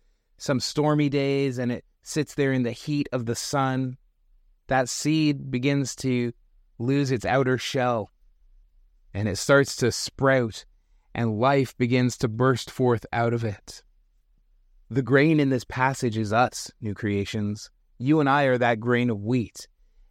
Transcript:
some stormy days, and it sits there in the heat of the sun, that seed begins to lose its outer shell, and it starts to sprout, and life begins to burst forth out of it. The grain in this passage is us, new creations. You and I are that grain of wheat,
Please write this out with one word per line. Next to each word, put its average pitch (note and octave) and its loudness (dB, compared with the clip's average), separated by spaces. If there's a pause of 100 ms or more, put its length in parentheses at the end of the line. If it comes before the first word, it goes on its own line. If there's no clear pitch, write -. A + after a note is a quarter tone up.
(380)
some C3 -2
stormy D3+ 2
days, C#3 -2
and B2 -2
it A2 -8 (180)
sits - -4
there C#3 2
in B2+ 2
the A#2 -2
heat D3 -4
of B2 -4
the A#2 -2
sun, C3 -2 (720)
that C3 2
seed D3 0
begins C3+ 0
to B2 -2 (460)
lose C3+ 0
its A#2 -2
outer B2+ 2
shell, B2 -2 (1000)
and G#2 -2
it F2+ -4
starts C#3 4
to A#2+ 0
sprout, C3 -2 (500)
and A2 -2
life C3+ 2
begins B2 2
to C3 -2
burst A#2+ 0
forth B2 0
out A#2 0
of A2+ -4
it. - -10 (1080)
The B2 0
grain C#3+ 4
in C#3 2
this B2+ 0
passage C3 -2
is G#2+ -2
us, A#2+ 0 (100)
new G#2 -4
creations. G#2 -4 (280)
You D3 2
and C#3 2
I C#3+ 4
are B2+ 4
that A#2+ 2
grain A#2+ 2
of G2+ -4
wheat, A#2 -2 (440)